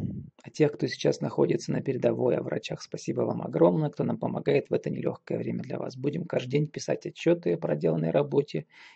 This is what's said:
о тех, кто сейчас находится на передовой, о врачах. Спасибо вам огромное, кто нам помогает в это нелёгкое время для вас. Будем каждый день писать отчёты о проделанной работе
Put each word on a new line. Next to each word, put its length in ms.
о 80
тех, 220
кто 140
сейчас 340
находится 500
на 100
передовой, 560
о 60
врачах. 380
Спасибо 400
вам 200
огромное, 480
кто 140
нам 140
помогает 520
в 40
это 160
нелёгкое 500
время 240
для 160
вас. 180
Будем 280
каждый 260
день 160
писать 400
отчёты 460
о 40
проделанной 540
работе 540